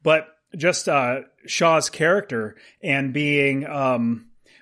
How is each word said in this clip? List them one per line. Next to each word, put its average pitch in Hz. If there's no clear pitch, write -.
But 156
just, 175
uh, 131
Shaw's 165
character 156
and 139
being, 143
um, 127